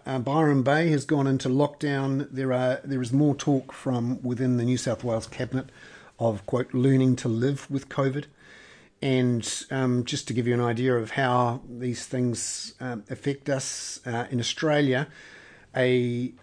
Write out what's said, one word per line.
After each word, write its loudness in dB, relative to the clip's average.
uh, -2
Byron 4
Bay 4
has 2
gone 2
into 0
lockdown. 0
There -2
are, 0
there -2
is -4
more 4
talk 0
from -2
within 0
the 2
New 2
South -4
Wales -2
Cabinet -6
of, 0
quote, -2
"learning 4
to -4
live 0
with -6
covid." -2
And, 0
um, 0
just -6
to -4
give 0
you 2
an 0
idea 2
of -2
how 0
these -6
things, -4
um, -8
affect -6
us, -6
uh, -4
in -2
Australia, 2
a, 0